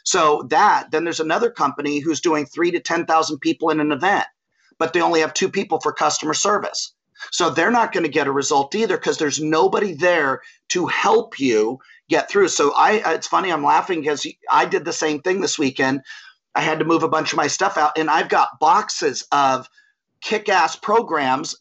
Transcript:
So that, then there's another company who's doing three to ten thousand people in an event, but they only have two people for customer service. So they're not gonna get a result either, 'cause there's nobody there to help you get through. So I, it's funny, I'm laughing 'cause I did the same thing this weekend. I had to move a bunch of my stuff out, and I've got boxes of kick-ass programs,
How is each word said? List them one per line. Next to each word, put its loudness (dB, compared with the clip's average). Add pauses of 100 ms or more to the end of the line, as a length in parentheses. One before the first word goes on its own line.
So 2
that, 4
then 0
there's -4
another 0
company -2
who's -4
doing 0
three -2
to -2
ten -4
thousand 0
people -2
in 0
an 0
event, 0 (520)
but -4
they 2
only 2
have 0
two -2
people -2
for -2
customer -2
service. -2 (380)
So 0
they're 2
not 2
gonna 0
get 0
a -2
result 0
either, 0
'cause -2
there's -2
nobody 2
there 0 (280)
to -2
help 0
you 0 (300)
get 0
through. 2
So 0
I, 2
it's -8
funny, -2
I'm -2
laughing 0
'cause -4 (240)
I 4
did -2
the -4
same -2
thing -2
this -2
weekend. 0 (540)
I 0
had -2
to -2
move 2
a 0
bunch -2
of -2
my 0
stuff -2
out, 2
and -2
I've 0
got 0
boxes 0
of 2 (540)
kick-ass 0
programs, 0